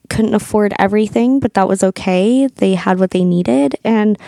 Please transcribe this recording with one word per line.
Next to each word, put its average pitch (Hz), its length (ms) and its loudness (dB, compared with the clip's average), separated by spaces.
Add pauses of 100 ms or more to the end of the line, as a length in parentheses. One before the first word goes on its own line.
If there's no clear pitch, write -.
couldn't - 280 -2
afford 208 420 -2
everything, 220 600 0
but 247 160 -4
that 190 120 2
was 196 160 0
okay. 196 640 0
They 190 300 -2
had 185 240 0
what 190 100 2
they 185 140 0
needed, 226 600 0
and 214 440 0